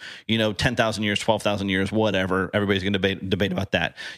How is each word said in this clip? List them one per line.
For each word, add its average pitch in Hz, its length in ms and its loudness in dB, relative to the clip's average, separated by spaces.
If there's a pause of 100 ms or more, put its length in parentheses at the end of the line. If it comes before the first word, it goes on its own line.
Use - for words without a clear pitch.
(280)
you 113 100 2
know, 110 160 2
ten 123 220 0
thousand 107 280 2
years, 104 160 2
twelve 107 220 0
thousand 98 280 0
years, 98 220 0
whatever. 95 600 2
Everybody's 101 300 2
gonna 98 160 0
debate, 95 280 -2
debate 95 240 0
about 156 200 -4
that. 85 260 -2 (200)